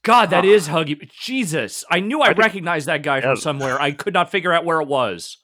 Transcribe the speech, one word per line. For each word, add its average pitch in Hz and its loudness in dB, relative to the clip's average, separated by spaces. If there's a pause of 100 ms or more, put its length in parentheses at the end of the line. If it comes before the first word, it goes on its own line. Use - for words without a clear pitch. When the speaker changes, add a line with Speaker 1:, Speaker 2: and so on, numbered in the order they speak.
Speaker 1:
God, 226 4
that 180 2
Speaker 2:
Huh. 190 4
Speaker 1:
is 202 6
Huggy. 151 -4
Jesus. 165 -6
I 175 2
knew 247 -2
I 262 4
Speaker 2:
I - 6
did 180 2
Speaker 1:
recognized 170 -2
that 151 -4
guy 139 -2
from 131 0
Speaker 2:
Yeah. 127 2
Speaker 1:
somewhere. 139 -4
I 147 0
could 175 -8
not 175 0
figure 180 0
out 170 0
where 165 0
it 147 -4
was. 117 -4